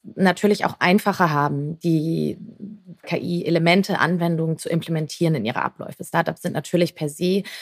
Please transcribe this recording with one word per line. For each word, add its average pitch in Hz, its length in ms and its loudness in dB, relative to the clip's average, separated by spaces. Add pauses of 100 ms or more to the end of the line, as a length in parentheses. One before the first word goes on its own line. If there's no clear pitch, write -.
natürlich 196 600 2
auch - 140 -2
einfacher 180 520 4
haben, 147 500 0
die 160 580 0 (640)
K-I-Elemente, 170 960 2
Anwendungen 165 600 0
zu - 100 -10
implementieren 160 640 0
in 110 100 -2
ihre 107 180 -2
Abläufe. - 420 -8
Startups - 380 -2
sind 175 100 -6
natürlich 175 420 0
per 151 140 -4
se 180 340 0 (200)